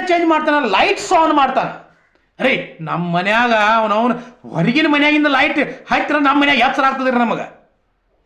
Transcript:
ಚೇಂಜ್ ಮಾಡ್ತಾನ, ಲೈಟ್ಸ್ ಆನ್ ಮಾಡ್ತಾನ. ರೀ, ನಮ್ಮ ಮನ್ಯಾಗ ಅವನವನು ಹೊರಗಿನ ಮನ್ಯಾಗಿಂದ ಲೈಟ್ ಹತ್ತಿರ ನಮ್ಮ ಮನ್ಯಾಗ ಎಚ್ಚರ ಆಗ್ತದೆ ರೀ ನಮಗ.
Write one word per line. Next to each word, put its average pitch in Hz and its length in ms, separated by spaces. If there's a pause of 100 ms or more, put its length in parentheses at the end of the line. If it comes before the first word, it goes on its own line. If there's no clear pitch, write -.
ಚೇಂಜ್ 349 180
ಮಾಡ್ತಾನ, 294 400
ಲೈಟ್ಸ್ 233 480
ಆನ್ 311 200
ಮಾಡ್ತಾನ. 262 340 (760)
ರೀ, 240 380
ನಮ್ಮ 170 360
ಮನ್ಯಾಗ 226 360
ಅವನವನು 220 640 (320)
ಹೊರಗಿನ 240 400
ಮನ್ಯಾಗಿಂದ 294 380
ಲೈಟ್ 285 680
ಹತ್ತಿರ 294 240
ನಮ್ಮ 285 240
ಮನ್ಯಾಗ 277 160
ಎಚ್ಚರ 262 260
ಆಗ್ತದೆ 262 280
ರೀ 240 60
ನಮಗ. 208 240 (840)